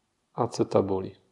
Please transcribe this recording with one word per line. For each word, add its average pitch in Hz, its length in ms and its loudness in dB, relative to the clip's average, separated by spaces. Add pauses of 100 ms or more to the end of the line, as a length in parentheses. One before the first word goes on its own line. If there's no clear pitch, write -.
(340)
acetabuli. 98 800 0 (180)